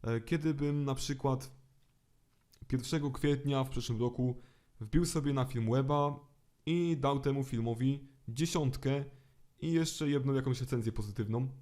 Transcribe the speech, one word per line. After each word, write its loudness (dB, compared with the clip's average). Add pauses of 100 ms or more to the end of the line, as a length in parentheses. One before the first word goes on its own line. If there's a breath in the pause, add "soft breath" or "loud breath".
e, 0
kiedy 0
bym 0
na 0
przykład -2 (1160)
pierwszego 0
kwietnia 2
w -4
przyszłym -2
roku 0 (400 loud breath)
wbił 2
sobie 0
na 2
Filmweba 2 (460)
i 2
dał 2
temu 0
filmowi 0 (200 loud breath)
dziesiątkę 0 (560 loud breath)
i -2
jeszcze 2
jedną 2
jakąś 0
recenzję 0
pozytywną. -2 (140)